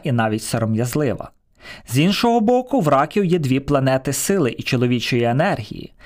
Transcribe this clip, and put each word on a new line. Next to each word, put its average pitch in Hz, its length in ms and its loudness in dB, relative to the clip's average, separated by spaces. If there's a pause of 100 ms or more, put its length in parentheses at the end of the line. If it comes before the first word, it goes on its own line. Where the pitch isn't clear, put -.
і 143 100 -2
навіть 113 300 0
сором'язлива. 117 880 -2 (580)
З 123 100 0
іншого 226 420 2
боку, 247 400 2
в 151 80 2
раків 151 360 2
є 175 140 2
дві 135 220 0
планети 135 520 0
сили 170 460 0
і - 40 -8
чоловічої 123 600 0
енергії – 131 680 -2 (140)